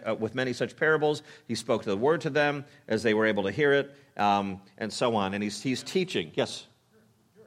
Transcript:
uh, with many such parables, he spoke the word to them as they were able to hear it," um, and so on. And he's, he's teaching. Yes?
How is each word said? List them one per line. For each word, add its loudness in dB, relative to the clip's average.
uh, -2
with -4
many -2
such -6
parables, 2
he -6
spoke -2
the -2
word 2
to -4
them 0
as 0
they 4
were 4
able 0
to -2
hear 2
it," 0
um, 2
and -6
so 0
on. 0
And -2
he's, -6
he's -4
teaching. -2
Yes? -4